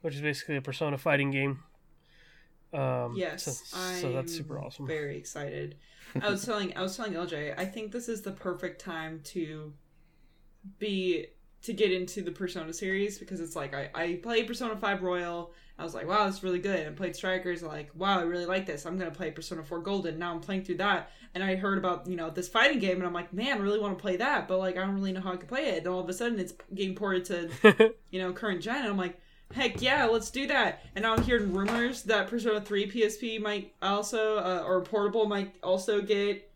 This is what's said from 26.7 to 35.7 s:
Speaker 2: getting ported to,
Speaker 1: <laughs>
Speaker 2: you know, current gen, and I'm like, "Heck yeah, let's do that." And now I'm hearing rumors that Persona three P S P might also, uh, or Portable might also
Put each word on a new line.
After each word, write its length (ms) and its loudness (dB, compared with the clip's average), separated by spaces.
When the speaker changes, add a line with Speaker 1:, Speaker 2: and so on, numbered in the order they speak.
Speaker 2:
getting 220 -2
ported 300 0
to, 760 8
Speaker 1:
<laughs> 80 -20
Speaker 2:
you 120 -6
know, 120 -2
current 280 -2
gen, 200 -4
and 80 -2
I'm 80 0
like, 240 -4
"Heck 280 0
yeah, 240 4
let's 260 2
do 160 -2
that." 360 2
And 80 -2
now 120 4
I'm 80 4
hearing 300 4
rumors 500 0
that 240 4
Persona 320 2
three 280 0
P 180 2
S 120 2
P 220 -4
might 420 -4
also, 580 2
uh, 260 0
or 160 4
Portable 460 2
might 360 -2
also 380 2